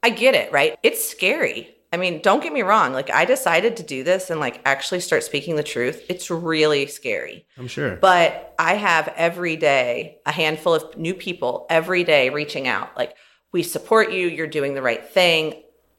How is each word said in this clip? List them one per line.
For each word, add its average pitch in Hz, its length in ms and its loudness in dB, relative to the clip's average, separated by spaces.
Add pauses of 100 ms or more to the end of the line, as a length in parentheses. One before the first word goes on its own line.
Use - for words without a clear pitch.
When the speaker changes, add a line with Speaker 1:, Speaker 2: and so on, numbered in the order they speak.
Speaker 1:
I 240 80 2
get 226 240 2
it, 131 180 2
right? 151 300 0
It's - 260 0
scary. 208 680 -4 (180)
I 170 40 -2
mean, 175 260 -4
don't 208 180 4
get 320 100 -6
me 269 120 -2
wrong. 185 300 2
Like, 131 180 -4
I 156 120 4
decided 226 540 2
to 175 60 -10
do 131 200 -8
this 180 280 -2
and, 156 80 -4
like, 131 260 -6
actually 139 360 -2
start - 220 0
speaking 151 340 -4
the 151 60 0
truth. 131 460 -4
It's 180 220 -8
really 156 560 0
scary. 90 580 -8 (100)
Speaker 2:
I'm 127 120 -12
sure. 120 300 -4
Speaker 1:
But 175 600 2
I 165 160 2
have 170 420 0
every 170 420 -2
day 127 680 2
a 143 60 -2
handful 156 420 0
of 160 240 -2
new 165 160 -4
people 175 560 -6
every 175 340 2
day 143 260 4
reaching 143 380 -6
out. 104 300 -2
Like, 127 160 -4 (400)
"We 170 100 0
support 214 480 2
you. 185 160 -2
You're 160 200 -6
doing 143 260 -2
the 135 80 -6
right 123 260 -2
thing," 165 560 2 (360)